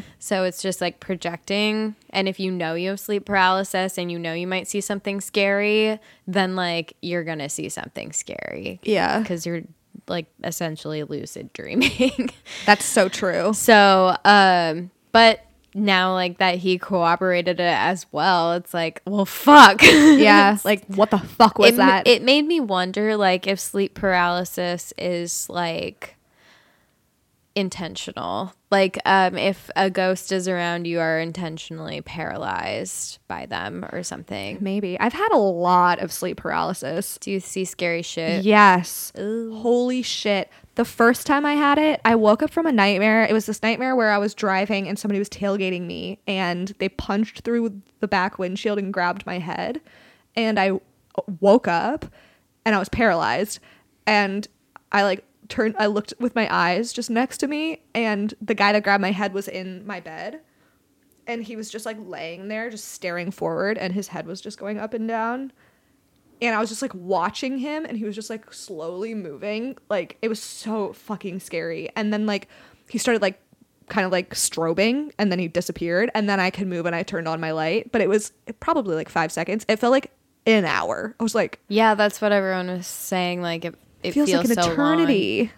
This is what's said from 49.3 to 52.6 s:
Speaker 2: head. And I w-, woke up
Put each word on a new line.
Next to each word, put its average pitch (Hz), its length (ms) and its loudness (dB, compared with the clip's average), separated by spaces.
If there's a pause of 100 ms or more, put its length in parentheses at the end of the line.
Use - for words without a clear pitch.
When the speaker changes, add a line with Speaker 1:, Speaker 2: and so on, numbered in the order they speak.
Speaker 2:
head. 180 420 -8 (540)
And 220 240 0
I 190 120 2
w-, 190 100 -2 (580)
woke 202 300 6
up 185 380 -2 (600)